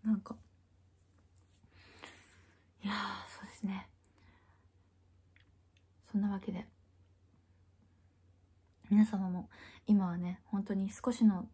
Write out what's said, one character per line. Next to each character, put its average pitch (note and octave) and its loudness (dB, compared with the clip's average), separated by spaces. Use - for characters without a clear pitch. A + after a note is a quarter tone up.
な G#3+ 2
ん G3 0
か。 - -12
い G3+ -4
や G3+ -2
ー、 - -2
そ - -16
う - -14
で - -16
す - -12
ね。 F#3+ -6
そ G#3+ 0
ん G3 2
な G3+ 0
わ G3 -4
け F#3+ -8
で、 F#3 -8
皆 G#3+ 8
様 F#3+ -2
も F3+ -6
今 G3+ 6
は F3 -2
ね、 F3+ -4
本 G3 -2
当 G#3 -4
に G3 -2
少 - -4
し A#3+ 2
の F#3 4